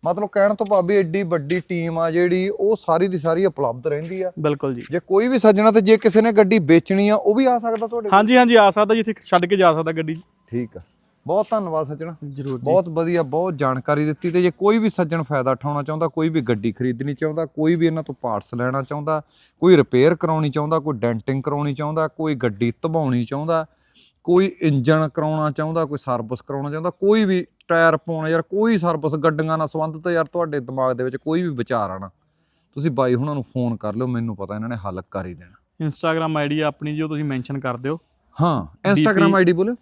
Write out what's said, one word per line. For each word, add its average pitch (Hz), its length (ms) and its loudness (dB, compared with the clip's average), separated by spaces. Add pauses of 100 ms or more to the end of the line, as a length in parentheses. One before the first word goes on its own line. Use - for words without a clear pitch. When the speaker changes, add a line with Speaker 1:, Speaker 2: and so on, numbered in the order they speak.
Speaker 1:
ਮਤਲਬ 185 260 -2
ਕਹਿਣ 208 220 2
ਤੋਂ 208 120 -2
ਭਾਵ 196 200 2
ਵੀ 202 120 2
ਐਡੀ 190 260 0
ਵੱਡੀ 165 360 -2
ਟੀਮ 170 400 -4
ਆ 165 120 0
ਜਿਹੜੀ, 180 380 2
ਉਹ 208 260 0
ਸਾਰੀ 170 320 0
ਦੀ 185 100 -4
ਸਾਰੀ 165 280 0
ਉਪਲਬਧ 127 420 -2
ਰਹਿੰਦੀ 165 340 -6
ਆ। 180 180 -4
Speaker 2:
ਬਿਲਕੁਲ 147 360 -2
ਜੀ। 120 160 -12
Speaker 1:
ਜੇ 165 80 -2
ਕੋਈ 196 280 2
ਵੀ 254 120 2
ਸੱਜਣਾ, 214 320 6
ਤੇ 214 100 6
ਜੇ 214 160 6
ਕਿਸੇ 214 240 4
ਨੇ 226 100 4
ਗੱਡੀ 208 280 6
ਵੇਚਣੀ 175 500 4
ਆ, 214 60 4
ਉਹ 208 200 2
ਵੀ 262 100 2
ਆ 247 140 2
ਸਕਦਾ 226 280 -4
ਤੁਹਾਡੇ 220 220 -6
ਕੋਲ? 190 80 6
Speaker 2:
ਹਾਂਜੀ, 214 200 6
ਹਾਂਜੀ, 240 180 6
ਆ 208 160 10
ਸਕਦਾ 208 220 2
ਜੀ, 226 60 2
ਇੱਥੇ 220 140 -2 (120)
ਛੱਡ 175 200 2
ਕੇ 196 120 0
ਜਾ 175 160 6
ਸਕਦਾ 160 180 -2
ਗੱਡੀ। 160 240 -4 (360)
Speaker 1:
ਠੀਕ 117 260 -6
ਆ, 87 40 -18 (460)
ਬਹੁਤ 180 220 0
ਧੰਨਵਾਦ 165 380 -2
ਸੱਜਣਾ। 160 360 -12
Speaker 2:
ਜ਼ਰੂਰ 135 360 -8
ਜੀ। 123 40 -12
Speaker 1:
ਬਹੁਤ 170 260 2
ਵਧੀਆ, 165 340 0
ਬਹੁਤ 160 320 -2
ਜਾਣਕਾਰੀ 139 500 0
ਦਿੱਤੀ। 151 260 -4
ਤੇ 180 100 0
ਜੇ 180 100 2
ਕੋਈ 208 260 2
ਵੀ 220 120 2
ਸੱਜਣ 165 340 -2
ਫਾਇਦਾ 135 280 0
ਉਠਾਉਣਾ 143 320 -4
ਚਾਹੁੰਦਾ, 156 240 -4
ਕੋਈ 160 220 -2
ਵੀ 156 120 -2
ਗੱਡੀ 113 300 -2
ਖਰੀਦਣੀ 127 420 -4
ਚਾਹੁੰਦਾ, 156 320 -4
ਕੋਈ 156 300 0
ਵੀ 165 120 0
ਇਹਨਾਂ 160 160 -2
ਤੋਂ 139 180 -10
ਪਾਰਟਸ 110 320 -6
ਲੈਣਾ 127 280 -2
ਚਾਹੁੰਦਾ, 151 400 -6 (400)
ਕੋਈ 175 160 8
ਰਿਪੇਅਰ 139 380 4
ਕਰਾਉਣੀ 156 340 -2
ਚਾਹੁੰਦਾ, 156 300 -2
ਕੋਈ 147 180 -6
ਡੈਂਟਿੰਗ 117 460 -4
ਕਰਾਉਣੀ 147 300 -4
ਚਾਹੁੰਦਾ, 156 340 -4
ਕੋਈ 156 280 -4
ਗੱਡੀ 117 460 -2
ਧਵਾਉਣੀ 143 440 -2
ਚਾਹੁੰਦਾ, 156 400 -4 (580)
ਕੋਈ 180 280 2 (100)
ਇੰਜਣ 156 460 2
ਕਰਾਉਣਾ 156 440 -2
ਚਾਹੁੰਦਾ, 160 340 -4
ਕੋਈ 143 120 -8
ਸਰਵਿਸ 120 440 -6
ਕਰਾਉਣਾ 139 280 -8
ਚਾਹੁੰਦਾ, 160 200 -6
ਕੋਈ 208 360 2
ਵੀ 185 200 0 (220)
ਟਾਇਰ 165 300 4
ਪਾਉਣਾ, 160 320 -6
ਯਾਰ 165 120 0
ਕੋਈ 214 360 0
ਸਰਵਿਸ, 160 360 -2
ਗੱਡੀਆਂ 160 440 0
ਨਾਲ 156 100 -2
ਸੰਬੰਧਿਤ 156 400 -6
ਯਾਰ 165 180 0
ਤੁਹਾਡੇ 156 340 -4
ਦਿਮਾਗ 131 380 -2
ਦੇ 127 60 -4
ਵਿੱਚ 127 120 -4
ਕੋਈ 160 260 -2
ਵੀ 175 80 -2
ਵਿਚਾਰ 120 400 -4
ਆਣਾ, 95 200 -10 (680)
ਤੁਸੀਂ 143 160 -2
ਬਾਈ 127 240 2
ਹੁਣਾਂ 143 180 -2
ਨੂੰ 139 100 -6
ਫੋਨ 120 320 -4
ਕਰ 104 200 -8
ਲਿਓ, 127 120 -4
ਮੈਨੂੰ 117 280 -4
ਪਤਾ 98 200 -10
ਇਹਨਾਂ 110 140 -8
ਨੇ 120 60 -8
ਹੱਲ 92 260 -10 (100)
ਕਰ 95 140 -8
ਹੀ 90 80 -12
ਦੇਣਾ। 87 540 -12
Speaker 2:
Instagram 160 500 -4
ਆਈ 147 100 -2
ਡੀ 151 120 -2
ਆਪਣੀ 151 380 -4
ਜੋ 156 100 -4
ਤੁਸੀਂ 151 160 -6
ਮੈਂਸ਼ਨ 139 360 -6
ਕਰ 123 180 -6
ਦਿਓ। 135 200 -6 (440)
Speaker 1:
ਹਾਂ, 147 240 0 (240)
Instagram 196 360 4
Speaker 2:
ਡੀ - 60 4
ਪੀ 196 40 2
Speaker 1:
ਆਈ 190 80 4
ਡੀ 180 100 4
ਬੋਲਿਓ। 196 280 -2